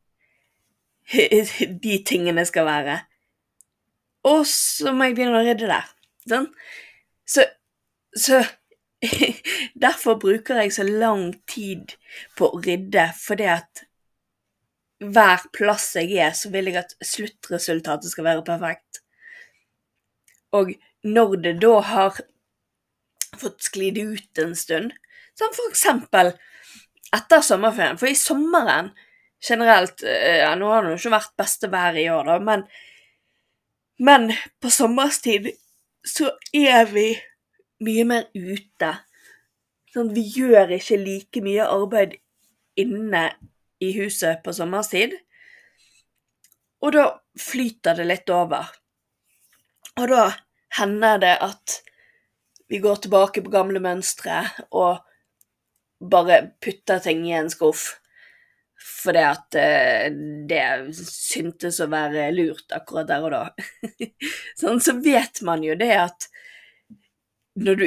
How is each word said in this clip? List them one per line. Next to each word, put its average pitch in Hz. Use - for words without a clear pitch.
<laughs> 208
de 208
tingene 175
skal 160
være. 147
Og 302
så -
må 262
jeg 233
begynne 240
å 226
rydde 226
der, -
sant? 262
Så, -
så 262
<laughs> -
derfor 226
bruker 226
jeg 202
så 202
lang 208
tid 196
på 175
å 175
rydde, 185
for -
det 202
at -
hver 202
plass 202
jeg 175
er, 160
så 202
vil 190
jeg 180
at -
sluttresultatet 170
skal 165
være 160
perfekt. 170
Og 190
når 214
det 170
da 226
har 196
fått -
sklidd 190
ut 214
en 170
stund, 170
som 440
for 466
eksempel 190
etter 311
sommerferien, 190
for 262
i 277
sommeren 285
generelt, 226
eh, 156
ja, 151
nå 196
har 220
det 165
jo 175
ikke 226
vært -
beste -
vær 175
i 165
år 147
da, 170
men, 208
men 240
på 247
sommerstid 240
så -
er 254
vi 214
mye 226
mer 233
ute. 185
Sånn, 233
vi 220
gjør 214
ikke 202
like 196
mye 202
arbeid 196
inne 208
i 190
huset 180
på 175
sommerstid. 196
Og 294
da 285
flyter 226
det 170
litt 185
over. 175
Og 247
da 233
hender 208
det 180
at -
vi 202
går 202
tilbake 196
på 190
gamle 190
mønstre 180
og 175
bare 180
putter 190
ting 165
i 170
en 160
skuff. -
For -
det 160
at, -
eh, 131
det 135
syntes 170
å 151
være 151
lurt 165
akkurat 160
der 151
og 160
da. -
<laughs> -
Sånn, 240
så 254
vet 269
man 165
jo 156
det 233
at 180
når 196
du 196